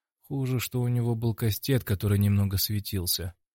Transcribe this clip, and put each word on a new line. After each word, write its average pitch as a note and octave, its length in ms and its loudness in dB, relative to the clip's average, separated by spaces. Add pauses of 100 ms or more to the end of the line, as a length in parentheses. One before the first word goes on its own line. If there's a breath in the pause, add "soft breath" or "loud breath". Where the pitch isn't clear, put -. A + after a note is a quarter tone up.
(280)
Хуже, C3 300 -2
что B2 220 -4
у B2 80 0
него A#2+ 260 2
был A2+ 200 0
кастет, A#2 500 0
который G2+ 340 2
немного G2+ 400 4
светился. G2 760 -4 (200)